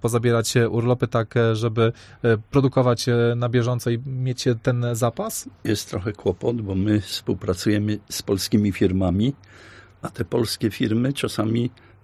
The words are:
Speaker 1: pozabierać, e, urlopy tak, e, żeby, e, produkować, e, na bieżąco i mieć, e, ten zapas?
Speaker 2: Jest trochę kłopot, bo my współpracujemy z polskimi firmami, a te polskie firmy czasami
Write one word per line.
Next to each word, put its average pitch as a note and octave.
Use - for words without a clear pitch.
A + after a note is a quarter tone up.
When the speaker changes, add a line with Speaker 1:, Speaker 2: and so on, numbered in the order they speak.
Speaker 1:
pozabierać, A#2
e, A2+
urlopy A#2+
tak, A2+
e, A2+
żeby, A2+
e, A2+
produkować, B2+
e, A#2+
na A#2+
bieżąco A#2+
i A#2+
mieć, B2+
e, B2
ten A#2+
zapas? B2
Speaker 2:
Jest -
trochę G2+
kłopot, A#2
bo G2
my G#2
współpracujemy G#2
z -
polskimi G2+
firmami, F#2+
a -
te -
polskie A#2+
firmy A#2
czasami A2+